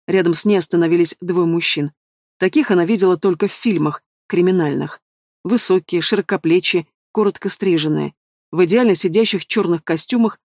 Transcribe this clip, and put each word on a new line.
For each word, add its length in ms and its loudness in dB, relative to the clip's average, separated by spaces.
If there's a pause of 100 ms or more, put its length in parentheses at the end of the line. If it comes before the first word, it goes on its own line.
Рядом 260 2
с 100 -6
ней 140 2
остановились 640 0
двое 260 0
мужчин. 440 -2 (500)
Таких 300 2
она 140 2
видела 320 2
только 300 0
в 40 -4
фильмах, 500 -2 (240)
криминальных. 720 0 (440)
Высокие, 580 -2
широкоплечие, 880 0 (240)
коротко 380 -2
стриженные, 680 -2 (360)
в 140 2
идеально 300 4
сидящих 500 -2
чёрных 380 -2
костюмах, 560 -2 (120)